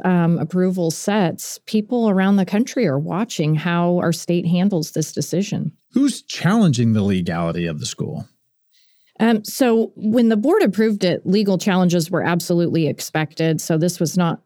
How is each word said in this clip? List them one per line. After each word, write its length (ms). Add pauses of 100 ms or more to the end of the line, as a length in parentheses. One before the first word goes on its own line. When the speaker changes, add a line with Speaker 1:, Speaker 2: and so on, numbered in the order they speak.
Speaker 1:
um, 360
approval 520
sets, 680 (100)
people 420
around 260
the 100
country 400
are 140
watching 560
how 440
our 120
state 340
handles 460
this 220
decision. 580 (200)
Speaker 2:
Who's 300
challenging 720
the 80
legality 640
of 140
the 60
school? 420 (920)
Speaker 1:
Um, 240
so 520
when 340
the 80
board 240
approved 420
it, 220
legal 320
challenges 540
were 120
absolutely 640
expected. 720
So 180
this 220
was 160
not 300